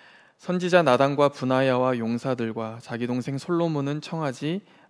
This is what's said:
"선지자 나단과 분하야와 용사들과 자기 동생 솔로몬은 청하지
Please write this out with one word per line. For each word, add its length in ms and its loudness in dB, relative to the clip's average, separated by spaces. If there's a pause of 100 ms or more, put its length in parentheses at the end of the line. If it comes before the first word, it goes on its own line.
(380)
"선지자 460 2
나단과 460 4
분하야와 680 0
용사들과 840 -4
자기 260 -6
동생 300 -4
솔로몬은 640 -2
청하지 600 -6 (280)